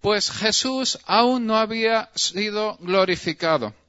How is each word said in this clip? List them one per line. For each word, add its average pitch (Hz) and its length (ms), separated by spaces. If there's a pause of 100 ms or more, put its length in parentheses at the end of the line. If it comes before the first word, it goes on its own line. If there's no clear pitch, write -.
pues 202 260
Jesús 254 760
aún 240 400
no 220 100
había 220 580
sido 208 680
glorificado. 170 920 (160)